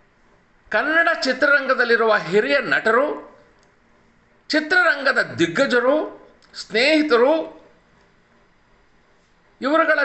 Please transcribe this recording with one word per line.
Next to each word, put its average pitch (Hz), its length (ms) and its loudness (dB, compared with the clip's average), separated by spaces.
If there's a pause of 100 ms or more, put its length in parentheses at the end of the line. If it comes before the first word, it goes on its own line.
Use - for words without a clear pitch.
(680)
ಕನ್ನಡ 311 400 0 (120)
ಚಿತ್ರರಂಗದಲ್ಲಿರುವ 247 960 0
ಹಿರಿಯ 214 420 0
ನಟರು, 220 720 -2 (1160)
ಚಿತ್ರರಂಗದ 302 760 0
ದಿಗ್ಗಜರು, 240 1040 -2 (260)
ಸ್ನೇಹಿತರು, 269 1080 0 (2000)
ಇವರುಗಳ 302 440 2